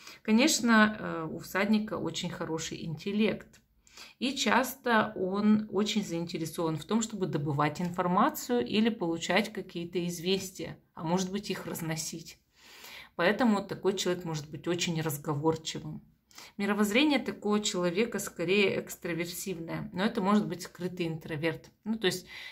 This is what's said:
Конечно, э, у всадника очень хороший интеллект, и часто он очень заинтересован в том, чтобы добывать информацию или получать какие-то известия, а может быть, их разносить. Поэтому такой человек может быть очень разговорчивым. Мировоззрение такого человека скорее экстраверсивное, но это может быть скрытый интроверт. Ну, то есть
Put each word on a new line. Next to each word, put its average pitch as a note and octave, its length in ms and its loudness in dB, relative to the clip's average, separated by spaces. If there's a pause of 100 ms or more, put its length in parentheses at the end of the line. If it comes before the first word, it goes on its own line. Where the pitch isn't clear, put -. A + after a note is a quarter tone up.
(220)
Конечно, A3+ 760 6
э, E3+ 320 -4
у E3+ 80 -8
всадника G#3 560 0
очень E3 340 -4
хороший D#3+ 560 -6
интеллект, G3+ 760 -2 (580)
и C4 160 -2
часто A3 800 2
он G#3 540 2
очень G#3 340 0
заинтересован E3+ 720 -2
в C#3 80 -8
том, A3+ 180 0
чтобы G3 240 -4
добывать D3+ 540 0
информацию G3 840 0
или A3 240 4
получать F3+ 640 0
какие-то F3 540 -6
известия, F3 720 -4 (160)
а - 100 -8
может F#3 280 0
быть, G3+ 180 -6
их - 160 -6
разносить. - 720 -6 (800)
Поэтому G#3 460 4
такой F#3 320 0
человек F3+ 300 -2
может D#3 260 -6
быть - 180 -8
очень E3+ 320 0
разговорчивым. D#3 1040 -2 (540)
Мировоззрение G#3 640 4
такого G#3 420 0
человека F3+ 580 0
скорее F#3+ 640 0
экстраверсивное, E3 1120 -6
но F3+ 120 -2
это A#3 160 0
может F#3+ 260 4
быть F3 160 -6
скрытый F3 460 -6
интроверт. D#3+ 640 -4 (140)
Ну, A3 140 -4
то F#3+ 80 -2
есть F3+ 200 -2 (240)